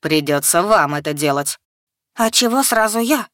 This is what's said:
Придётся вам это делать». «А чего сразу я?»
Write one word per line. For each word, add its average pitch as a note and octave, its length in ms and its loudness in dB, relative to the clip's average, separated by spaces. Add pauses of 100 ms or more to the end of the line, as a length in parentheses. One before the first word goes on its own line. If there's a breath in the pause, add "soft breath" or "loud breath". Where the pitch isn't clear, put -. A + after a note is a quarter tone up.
Придётся D3 600 0
вам F3 320 2
это D3+ 180 -6
делать». C#3+ 460 -4 (560)
«А A3+ 160 0
чего B3 320 0
сразу A3 360 0
я?» A#3 340 0